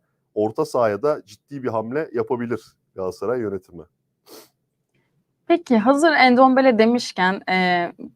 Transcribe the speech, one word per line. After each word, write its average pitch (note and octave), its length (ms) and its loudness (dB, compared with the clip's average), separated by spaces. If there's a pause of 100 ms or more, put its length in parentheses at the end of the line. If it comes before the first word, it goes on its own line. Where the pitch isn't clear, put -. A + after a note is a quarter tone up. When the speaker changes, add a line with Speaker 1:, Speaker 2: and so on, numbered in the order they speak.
(340)
Speaker 1:
orta A2 300 -2
sahaya A2+ 380 0
da D3 240 -2
ciddi - 360 -18
bir B2 60 -4
hamle A#2 440 -6
yapabilir A#2+ 480 -4 (340)
Galatasaray G2 460 -6
yönetimi. F#2+ 420 -10 (1700)
Speaker 2:
Peki E4 300 2
hazır C#4+ 340 4
Endombele C4 680 4
demişken, A3 600 0 (100)
e, F3+ 420 0 (240)